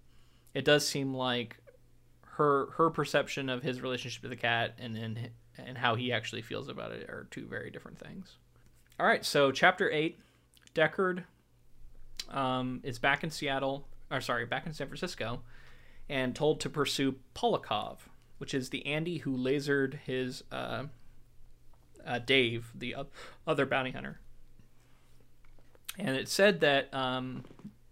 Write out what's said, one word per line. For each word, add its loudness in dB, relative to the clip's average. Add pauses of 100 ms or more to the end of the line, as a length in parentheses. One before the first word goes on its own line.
(540)
it -2
does 8
seem 0
like -2 (640)
her, 2
her 6
perception 0
of -2
his -4
relationship -6
to -10
the -6
cat 2
and, -8
and, -6 (280)
and -12
how 4
he -2
actually -4
feels -6
about -8
it -10
are -10
two -12
very -8
different -16
things. -16 (640)
All 4
right, 4
so 6
chapter 6
eight, 0 (540)
Deckard, 2 (1080)
um, -2
is -6
back 2
in -4
Seattle, -2 (240)
or 0
sorry, 0
back -4
in -6
San -6
Francisco, -4 (680)
and 0
told 2
to -4
pursue 2 (200)
Polakov, 0 (400)
which -8
is -2
the -6
Andy -2
who -2
lasered 2
his, -4
uh, -6 (1200)
uh, -2
Dave, 4
the -6
o-, -6 (400)
other 4
bounty 0
hunter. -10 (1800)
And -2
it -4
said 6
that, 6
um, -2 (480)